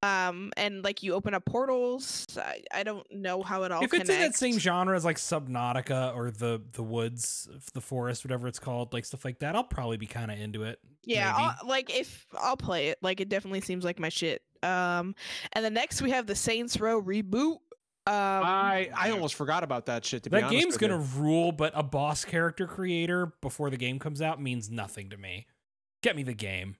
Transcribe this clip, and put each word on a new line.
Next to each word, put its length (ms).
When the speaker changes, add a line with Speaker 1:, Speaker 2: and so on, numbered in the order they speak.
Speaker 1:
Um, 540
and, 260
like, 200
you 100
open 220
up 100
portals. 800
I, 280
I 80
don't 300
know 320
how 220
it 60
all 120
Speaker 2:
If 100
it's 160
in 100
that 160
same 180
Speaker 1:
connects. 100
Speaker 2:
genre 320
as, 100
like, 120
Subnautica 1000
or 160
the, 280
the 100
woods, 680
the 60
forest, 440
whatever 220
it's 100
called, 360
like, 120
stuff 180
like 160
that, 160
I'll 80
probably 340
be 100
kinda 280
into 280
it. 160
Speaker 1:
Yeah, 300
Speaker 2:
Maybe. 100
Speaker 1:
I'll, 60
like, 280
if, 300
I'll 220
play 300
it. 160
Like, 180
it 80
definitely 320
seems 240
like 140
my 100
shit. 320
Um, 500
and 100
the 60
next 320
we 80
have 160
the 100
Saints 440
Row 200
reboot. 580
Um, 100
Speaker 3:
I, 540
I 120
Speaker 4:
Yeah. 40
Speaker 3:
almost 220
forgot 280
about 220
that 180
shit, 200
to 80
be 60
Speaker 2:
That 80
Speaker 3:
honest 140
Speaker 2:
game's 140
Speaker 3:
with 80
you. 60
Speaker 2:
gonna 280
rule, 360
but 240
a 80
boss 420
character 400
creator 640
before 300
the 80
game 220
comes 200
out 220
means 300
nothing 400
to 60
me. 280
Get 140
me 80
the 100
game. 460